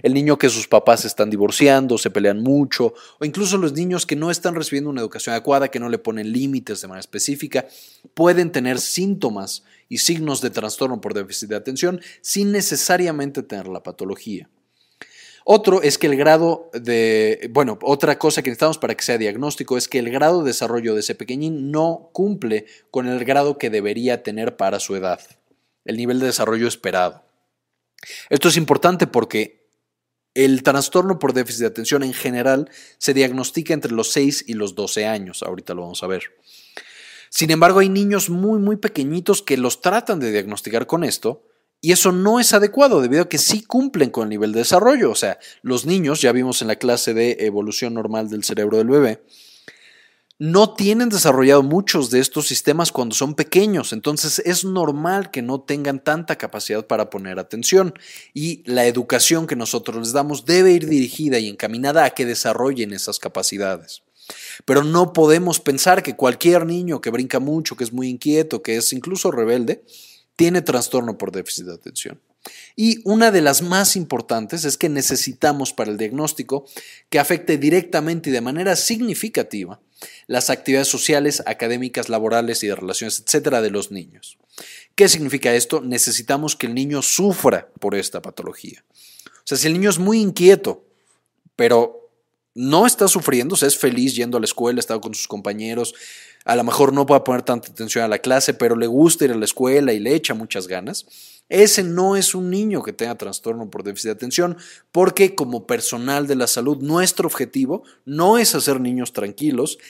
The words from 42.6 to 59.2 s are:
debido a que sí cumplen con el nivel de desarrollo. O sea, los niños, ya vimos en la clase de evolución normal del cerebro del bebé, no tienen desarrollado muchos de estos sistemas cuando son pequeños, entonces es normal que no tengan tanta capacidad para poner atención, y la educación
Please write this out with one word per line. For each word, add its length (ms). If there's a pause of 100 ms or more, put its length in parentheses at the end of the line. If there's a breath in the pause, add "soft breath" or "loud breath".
debido 220
a 40
que 80
sí 260
cumplen 460
con 140
el 80
nivel 220
de 80
desarrollo. 500
O 40
sea, 240 (220 loud breath)
los 240
niños, 380
ya 100
vimos 300
en 60
la 80
clase 360
de 280
evolución 520
normal 380
del 120
cerebro 360
del 80
bebé, 360 (1160 soft breath)
no 340
tienen 380
desarrollado 520
muchos 480
de 100
estos 260
sistemas 440
cuando 240
son 200
pequeños, 580
entonces 540
es 180
normal 640
que 120
no 180
tengan 420
tanta 360
capacidad 480
para 240
poner 280
atención, 540 (400 loud breath)
y 320
la 220
educación 600